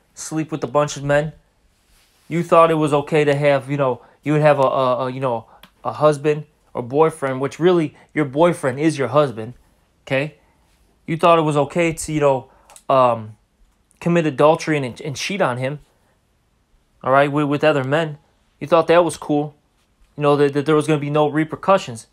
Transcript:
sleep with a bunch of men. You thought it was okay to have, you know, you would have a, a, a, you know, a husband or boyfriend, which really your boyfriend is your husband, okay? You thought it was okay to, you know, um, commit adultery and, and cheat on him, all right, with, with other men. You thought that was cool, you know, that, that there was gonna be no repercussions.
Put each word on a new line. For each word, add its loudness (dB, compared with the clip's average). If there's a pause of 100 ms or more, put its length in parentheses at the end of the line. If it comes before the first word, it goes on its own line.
(140)
sleep -8
with -6
a -4
bunch -2
of -12
men. 0 (960)
You -2
thought 6
it 0
was 0
okay 0
to 2
have, 0
you -4
know, -2 (200)
you -2
would 2
have 4
a, 2
a, 0
a, -6
you -10
know, -4 (360)
a -6
husband 0 (300)
or -6
boyfriend, -2
which -6
really 0 (180)
your -2
boyfriend 0
is 0
your -4
husband, -2 (520)
okay? -4 (720)
You -6
thought 4
it 2
was 0
okay 0
to, -10
you -2
know, 0 (380)
um, 2 (600)
commit 0
adultery 2
and, -6
and -10
cheat -6
on -2
him, -6 (1200)
all -4
right, 4
with, -2
with -2
other 2
men. -4 (420)
You -10
thought 2
that 4
was -6
cool, -4 (600)
you -10
know, 4
that, 2
that -2
there 2
was 0
gonna 0
be -6
no 2
repercussions. -2